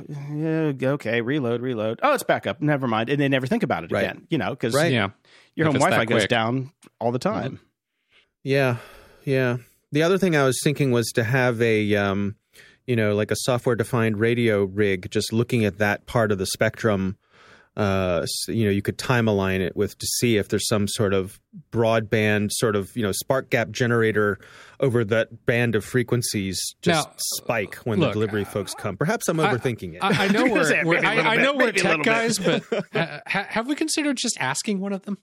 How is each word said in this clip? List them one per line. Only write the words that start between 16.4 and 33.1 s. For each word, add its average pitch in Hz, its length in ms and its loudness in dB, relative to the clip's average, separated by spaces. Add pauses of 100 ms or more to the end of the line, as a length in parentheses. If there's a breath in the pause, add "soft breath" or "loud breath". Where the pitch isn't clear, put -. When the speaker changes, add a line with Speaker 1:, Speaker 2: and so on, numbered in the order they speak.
Speaker 2:
spectrum. 101 680 0 (600 soft breath)
Uh, 95 460 0
s-, - 260 -6
you 110 160 0
know, 101 60 2
you 101 100 0
could - 160 -4
time 117 300 2
align 95 340 2
it - 140 -2
with 98 240 -2
to - 60 -10
see 117 320 0
if 95 120 -2
there's 104 180 -2
some 104 200 0
sort 98 260 -2
of 95 260 -4 (320)
broadband, 107 800 2
sort 107 240 0
of, 98 220 -4
you 117 60 -4
know, 98 80 0
spark - 380 -2
gap 113 220 0
generator 110 680 2 (420 loud breath)
over 120 260 2
that 110 400 -2
band 120 300 2
of 104 100 0
frequencies 117 760 -2 (220)
just 160 260 2
Speaker 3:
Now, - 60 -20 (240)
Speaker 2:
spike 110 400 -4
when 117 220 -2
Speaker 3:
look, 143 100 2
Speaker 2:
the 104 40 -6
delivery 107 300 -2
Speaker 3:
uh, - 20 -4
Speaker 2:
folks 101 300 -6
come. 98 220 -8
Perhaps 185 320 -2
I'm 165 100 0
Speaker 3:
I, 151 140 2
Speaker 2:
overthinking 110 420 -4
it. - 80 -16
Speaker 3:
I, 185 220 2
I - 20 0
know 208 180 2
Speaker 1:
<laughs> 247 60 2
Speaker 3:
we're, 202 180 2
Speaker 1:
Maybe 151 120 2
a 165 40 0
Speaker 3:
we're, 165 100 2
Speaker 1:
little 180 140 0
Speaker 3:
I, 214 40 0 (180)
I - 60 2
Speaker 1:
bit, - 60 2
Speaker 3:
know 277 100 2
we're 254 120 2
Speaker 1:
maybe 196 140 0
a 180 40 0
Speaker 3:
tech 180 140 2
Speaker 1:
little 151 60 -4
bit. - 20 0
Speaker 3:
guys, 226 340 0
but, 180 560 -2
uh, 147 300 -4